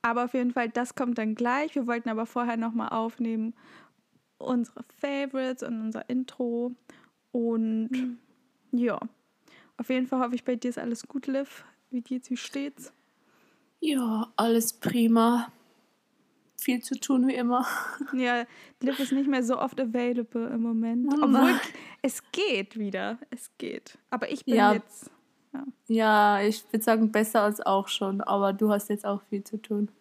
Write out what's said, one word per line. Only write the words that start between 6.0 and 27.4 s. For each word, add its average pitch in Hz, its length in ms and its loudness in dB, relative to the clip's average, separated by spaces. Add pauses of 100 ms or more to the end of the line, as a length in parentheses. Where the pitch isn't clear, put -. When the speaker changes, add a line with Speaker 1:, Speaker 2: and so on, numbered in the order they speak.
Speaker 1:
Intro. 247 680 -4 (560)
Und 226 600 0
Speaker 2:
Mhm. 254 260 -4 (540)
Speaker 1:
ja. 240 280 0 (760)
Auf 240 120 -8
jeden 254 180 2
Fall 254 140 -2
hoffe 247 140 -2
ich, 233 80 -4
bei 247 120 0
dir 240 140 -4
ist 240 100 -6
alles - 280 -6
gut, 262 200 -8
Liv. 269 380 -4 (240)
Wie 247 120 -4
geht's, 254 280 -8
wie 247 80 -2
steht's? - 560 -10 (840)
Speaker 2:
Ja, 240 560 0
alles 226 380 0
prima. 233 760 2 (1040)
Viel 247 240 -2
zu - 180 -6
tun, 262 280 2
wie 269 80 2
immer. 247 300 0 (240)
<laughs> - 240 -8
Speaker 1:
Ja, 240 320 0 (360)
Liv 262 180 -2
ist 269 120 -2
nicht 269 160 2
mehr 262 160 2
so 233 160 0
oft - 220 -4
available 240 680 -2
im 240 120 -2
Moment. 233 520 0
Speaker 2:
Oh 294 100 2
Speaker 1:
Obwohl, 240 80 6
Speaker 2:
nein. 262 280 6 (440)
Speaker 1:
es - 180 -4 (100)
geht 233 460 -2
wieder. 202 400 -4 (140)
Es - 260 -16
geht. - 400 -10 (140)
Aber - 200 -4
ich 277 140 -8
bin 240 100 2
Speaker 2:
Ja. 208 180 8
Speaker 1:
jetzt, - 380 -6 (420)
ja. 277 120 -10 (220)
Speaker 2:
Ja, 214 540 6
ich 214 300 2
würd 220 120 2
sagen, 220 280 4
besser 214 320 4